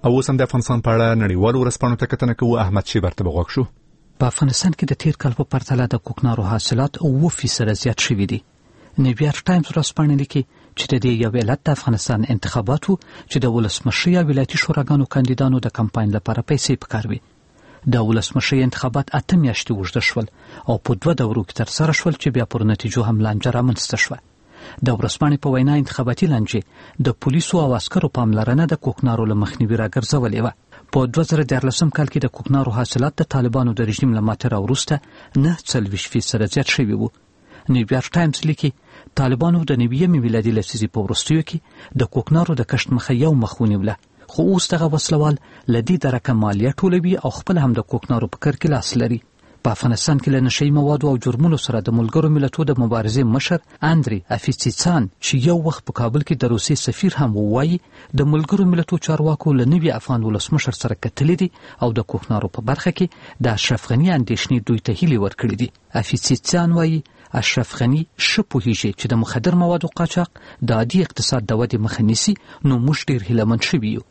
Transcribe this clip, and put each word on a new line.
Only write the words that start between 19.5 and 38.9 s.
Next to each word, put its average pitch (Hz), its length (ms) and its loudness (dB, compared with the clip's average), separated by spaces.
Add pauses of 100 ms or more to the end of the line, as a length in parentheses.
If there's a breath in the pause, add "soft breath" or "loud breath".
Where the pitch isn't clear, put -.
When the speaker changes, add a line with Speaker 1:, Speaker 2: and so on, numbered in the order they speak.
Speaker 2:
اوږده 98 320 -4
شول - 180 -2 (420 loud breath)
او 110 100 0
په - 140 -2 (120)
دوه 165 180 2
دورو 110 240 0
کې - 160 -20
ترسره 156 300 0
شول 160 200 0
چې - 220 -2
بیا 120 100 0
پر 107 300 -2
نتیجو 110 340 -2
هم 110 120 2
لانجه 107 300 0
رامنځته 120 540 0
شوه. - 140 -8 (680 loud breath)
د - 20 2 (100)
ورځپاڼې 143 440 2
په 147 100 -2
وینا 131 220 4
انتخاباتي 135 520 0
لانجې 113 340 0 (460 loud breath)
د 120 160 2
پولیسو 165 380 0
او 135 160 2
عسکرو 165 320 -2 (100)
پاملرنه 117 540 2
د 156 120 -2
کوکنارو 117 460 0
له 104 40 0
مخنیوي 104 420 0
راګرځولې 113 680 -2
وه. 117 80 -4 (400 loud breath)
په 131 140 2
دوه 156 240 0
زره 151 220 2
دیارلسم 131 440 0
کال 151 100 0
کې - 160 -4
د 135 40 -2 (100)
کوکنارو 131 400 0
حاصلات 127 400 -2
د 160 180 0
طالبانو 120 400 2
د 110 160 -2
رژیم 120 240 2
له 107 140 0
ماتې 107 260 -2
راوروسته 120 460 -2 (360 loud breath)
نه 160 200 4 (140)
څلوېښت 101 420 -2
فیصده 110 420 0
زیات 139 220 0
شوي 107 160 0
وو. 107 160 -2 (640 loud breath)
نیویارک 123 400 0
ټایمز 165 240 2 (120)
لیکي 147 200 -2 (480 loud breath)